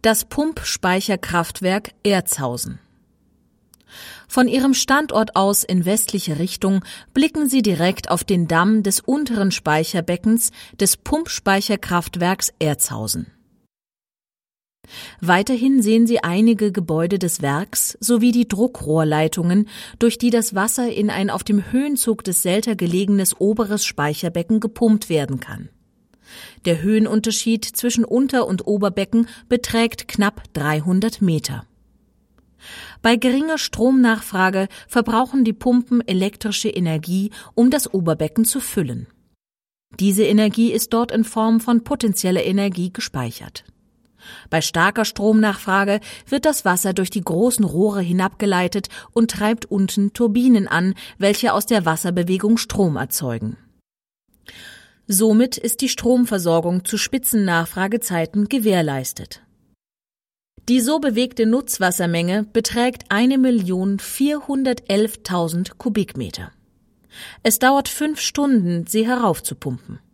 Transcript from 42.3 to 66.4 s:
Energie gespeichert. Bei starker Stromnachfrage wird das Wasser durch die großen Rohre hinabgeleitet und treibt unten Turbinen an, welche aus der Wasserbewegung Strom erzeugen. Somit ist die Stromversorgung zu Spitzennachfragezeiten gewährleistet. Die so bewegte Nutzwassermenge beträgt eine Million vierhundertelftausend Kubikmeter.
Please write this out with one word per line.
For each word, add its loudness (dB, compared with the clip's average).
Energie -2
gespeichert. -10
Bei 0
starker 0
Stromnachfrage 2
wird -2
das 0
Wasser 0
durch -2
die -4
großen 2
Rohre 2
hinabgeleitet 0
und 2
treibt -2
unten 0
Turbinen 4
an, 0
welche 2
aus 0
der 2
Wasserbewegung 0
Strom 0
erzeugen. -4
Somit 4
ist -4
die -2
Stromversorgung 0
zu -4
Spitzennachfragezeiten -2
gewährleistet. -2
Die 4
so 0
bewegte 0
Nutzwassermenge 0
beträgt -2
eine 2
Million 2
vierhundertelftausend -2
Kubikmeter. -4